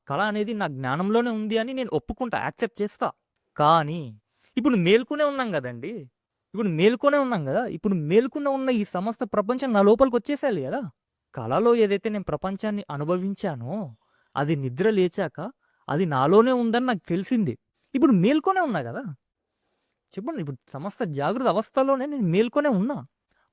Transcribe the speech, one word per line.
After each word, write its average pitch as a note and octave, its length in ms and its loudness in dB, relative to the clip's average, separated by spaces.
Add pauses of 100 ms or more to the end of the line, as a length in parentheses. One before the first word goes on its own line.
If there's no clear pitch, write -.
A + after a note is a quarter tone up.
కల C#3+ 120 -2
అనేది G#3 340 -2
నా G3+ 120 -2
జ్ఞానంలోనే E3+ 640 0
ఉంది G#3+ 280 -2
అని A#3 140 -4
నేను C4 200 -6
ఒప్పుకుంటా, - 460 -4
యాక్సెప్ట్ D#3+ 420 -4
చేస్తా. G#3 280 -4 (480)
కానీ D#3 460 4 (540)
ఇప్పుడు B3 200 2
మేల్కొనే A3+ 480 4
ఉన్నాం C4+ 280 -2
కదండి, B2+ 400 -6 (640)
ఇప్పుడు G#3 140 -2
మేల్కొనే A#3 500 4
ఉన్నాం A#3+ 260 0
కదా, D#3 220 0
ఇప్పుడు G3 280 -2 (100)
మేల్కొనే B3+ 460 2
ఉన్న C4+ 200 -2
ఈ A3+ 140 2
సమస్త G3+ 400 -6
ప్రపంచం A#3 480 -2
నా G3+ 100 4
లోపలికి A#3 340 6
వచ్చేసేయాలి A#3+ 460 -2
కదా. E3+ 180 -4 (540)
కలలో D3 400 2
ఏదైతే G#3 360 2
నేను G#3 140 -4
ప్రపంచాన్ని G3+ 640 -4
అనుభవించానో D#3 800 -4 (640)
అది D3 200 0
నిద్ర C3+ 340 -2
లేచాక F3+ 480 -2 (500)
అది D#3+ 180 0
నాలోనే E3 460 4
ఉందని A#3+ 340 0
నాకు A3+ 220 -4
తెలిసింది. F#3 460 -2 (400)
ఇప్పుడు C4+ 180 4
మేల్కొనే D4 480 4
ఉన్నా A#3 220 -2
కదా. C3 200 -8 (1080)
చెప్పండి, B3 280 -8
ఇప్పుడు C#3 180 -8 (100)
సమస్త D#3+ 320 -12 (100)
జాగృత F3+ 380 -2
అవస్థలోనే C4 580 0
నేను C#4 220 -4
మేల్కొనే A#3 400 2
ఉన్నా. A#3 280 0 (560)